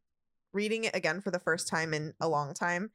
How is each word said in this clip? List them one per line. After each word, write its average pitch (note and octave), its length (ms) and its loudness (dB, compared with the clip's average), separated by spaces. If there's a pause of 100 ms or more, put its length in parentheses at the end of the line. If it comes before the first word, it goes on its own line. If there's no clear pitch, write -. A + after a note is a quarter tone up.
(520)
Reading G#3+ 320 0
it G#3 120 0
again E3+ 260 0
for G3+ 100 -2
the F3 80 0
first E3 280 0
time D#3+ 260 0
in D3+ 260 -2
a E3 80 2
long C#3+ 280 2
time, F3 400 0